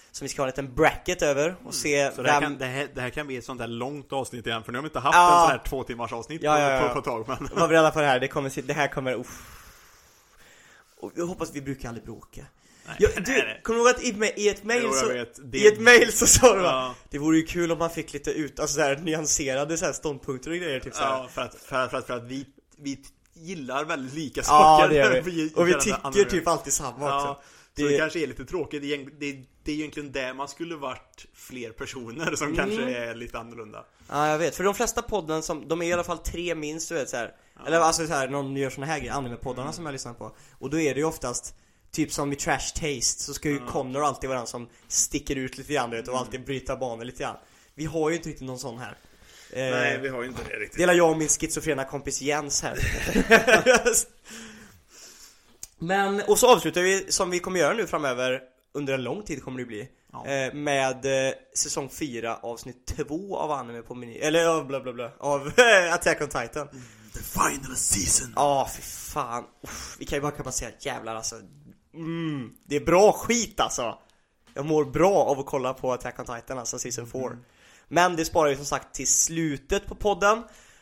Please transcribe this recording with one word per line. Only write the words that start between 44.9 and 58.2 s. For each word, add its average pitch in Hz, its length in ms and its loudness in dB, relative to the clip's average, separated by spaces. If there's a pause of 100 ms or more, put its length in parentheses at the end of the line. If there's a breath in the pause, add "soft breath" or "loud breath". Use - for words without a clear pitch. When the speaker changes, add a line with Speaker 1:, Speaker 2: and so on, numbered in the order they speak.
Speaker 1:
ut 131 220 -6
lite 135 160 -8
grann, 127 160 0
du 117 80 -6
vet, 117 100 -8
och 123 60 -6
Speaker 2:
Mm. 127 120 -2
Speaker 1:
alltid 120 200 -10
bryta 131 320 -6
banor 120 280 -8
lite 123 180 -10
grann. 117 140 -6 (380 soft breath)
Vi 147 100 -8
har 156 240 -2
ju 165 60 0
inte 165 140 -8
riktigt 131 180 -12
någon 127 120 -10
sån 123 180 -10
här. 110 200 -14 (560 loud breath)
Eh, - 40 -10 (140)
Speaker 2:
Nej, 135 280 0
vi 135 100 -6
har 127 120 -8
ju 123 60 -8
inte 120 220 -10
det 117 60 -10
riktigt. 107 240 -8
Speaker 1:
delar 180 140 6
jag 170 180 6
och 156 60 0
min 156 100 0
schizofrena 147 580 -2
kompis 135 360 -6
Jens 143 400 -2
här. 135 160 -4
<laughs> 226 1300 4 (1700 loud breath)
Men, 196 480 0
och 202 120 6
så 247 160 8
avslutar 160 260 2
vi, 185 300 2
som 185 180 0
vi 180 100 -2
kommer 185 200 -2
göra 156 140 4
nu 226 140 -2
framöver 131 540 -2 (320)